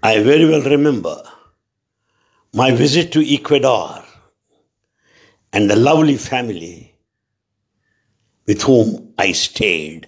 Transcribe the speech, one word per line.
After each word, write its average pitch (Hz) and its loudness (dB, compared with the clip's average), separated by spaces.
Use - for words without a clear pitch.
I 110 0
very 151 4
well 151 0
remember 135 -2
my 127 0
visit 143 0
to 156 2
Ecuador 131 0
and 101 0
the 107 2
lovely 147 4
family 90 -10
with 104 -2
whom 113 0
I 98 -2
stayed. 82 -6